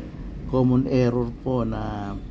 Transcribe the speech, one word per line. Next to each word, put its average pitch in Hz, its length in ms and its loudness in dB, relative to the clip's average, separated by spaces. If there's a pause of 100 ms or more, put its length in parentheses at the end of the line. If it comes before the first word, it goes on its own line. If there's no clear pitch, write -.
(500)
common 127 400 4
error 123 400 4 (160)
po 127 160 2
na 107 560 -4 (140)